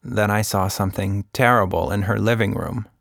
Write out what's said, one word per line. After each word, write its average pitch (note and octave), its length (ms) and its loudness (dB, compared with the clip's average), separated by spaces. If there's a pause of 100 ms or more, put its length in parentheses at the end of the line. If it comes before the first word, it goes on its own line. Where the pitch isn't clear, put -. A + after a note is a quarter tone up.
then G#2+ 280 0
I G#2+ 120 2
saw G2 260 0
something G2 640 -2
terrible G2 580 2
in G2+ 120 -2
her G2+ 160 0
living G#2+ 360 0
room. G#2 320 -6 (140)